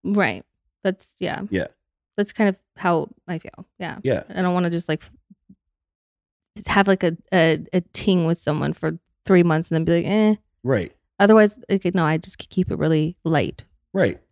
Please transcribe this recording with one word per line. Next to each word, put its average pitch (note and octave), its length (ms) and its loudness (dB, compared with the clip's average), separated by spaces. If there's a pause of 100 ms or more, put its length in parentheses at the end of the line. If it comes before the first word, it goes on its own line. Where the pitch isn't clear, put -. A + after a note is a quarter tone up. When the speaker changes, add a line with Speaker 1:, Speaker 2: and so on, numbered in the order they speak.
Speaker 1:
Right. F3 400 -2 (400)
That's, - 340 -6
yeah. - 320 -6
Speaker 2:
Yeah. - 160 -2 (500)
Speaker 1:
That's G#3 160 -4
kind G#3+ 160 0
of F#3+ 120 -4 (160)
how E3+ 320 -2 (180)
I E3 120 -8
feel. - 280 -18 (120)
Yeah. E3+ 260 -12
Speaker 2:
Yeah. B2+ 240 0
Speaker 1:
I - 140 -6
don't F3+ 120 0
wanna F3+ 160 -2
just, E3+ 180 -6
like, D#3 140 -4
f-, - 1600 -20
have, G3 200 2
like, F#3+ 160 2
a, E3+ 140 0 (160)
a, D#3+ 400 2
a F3+ 80 0 (120)
ting F3+ 340 0
with E3+ 120 0
someone D3+ 340 -4
for D#3+ 260 -6 (280)
three F3+ 160 6
months E3 280 0
and E3 60 0
then D#3+ 80 0
be E3+ 180 0
like, - 100 -6
"Eh." G#3+ 240 2 (260)
Speaker 2:
Right. A#2+ 300 -2 (260)
Speaker 1:
Otherwise, G#3 400 6 (100)
like, G3 160 -2 (100)
no, F3 100 2
I D#3 140 0
just - 200 -12
k-, - 100 -18
keep - 220 -2
it - 80 -6
really D#3 460 0
light. D3+ 400 -2 (280)
Speaker 2:
Right. E3+ 280 0 (120)